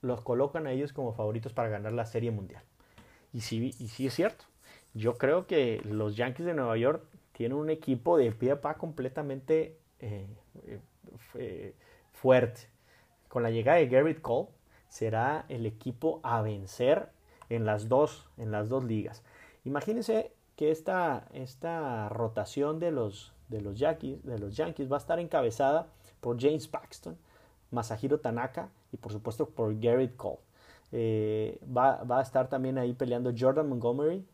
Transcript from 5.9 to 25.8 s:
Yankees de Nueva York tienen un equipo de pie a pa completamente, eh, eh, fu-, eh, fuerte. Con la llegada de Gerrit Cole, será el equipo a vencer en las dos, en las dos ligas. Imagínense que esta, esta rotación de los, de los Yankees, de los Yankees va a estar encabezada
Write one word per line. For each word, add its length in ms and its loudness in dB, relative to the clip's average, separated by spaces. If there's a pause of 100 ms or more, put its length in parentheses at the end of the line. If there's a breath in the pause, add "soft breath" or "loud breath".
Yankees 280 -2
de 80 -2
Nueva 240 0
York 260 2 (300)
tienen 240 -2
un 140 -2
equipo 480 2
de 120 6
pie 220 0
a 80 0
pa 140 -4
completamente, 1040 -2 (220)
eh, 280 -8 (380)
eh, 140 -12 (360)
fu-, 220 -18
eh, 360 -10 (380 soft breath)
fuerte. 560 6 (600 soft breath)
Con 140 -2
la 80 2
llegada 280 6
de 100 6
Gerrit 320 6
Cole, 280 0 (400 soft breath)
será 600 0
el 160 -6
equipo 580 -4
a 200 0
vencer 680 0 (400 loud breath)
en 160 -2
las 240 0
dos, 480 2
en 140 -8
las 180 -2
dos 160 -2
ligas. 380 -4 (420 loud breath)
Imagínense 680 -2 (220)
que 140 2
esta, 640 0
esta 800 -6
rotación 680 -2
de 120 0
los, 420 -4 (160)
de 140 -6
los 160 -6
Yankees, 460 -2
de 140 -6
los 160 -6
Yankees 380 -4
va 40 0
a 40 0
estar 180 -2
encabezada 680 2 (340 soft breath)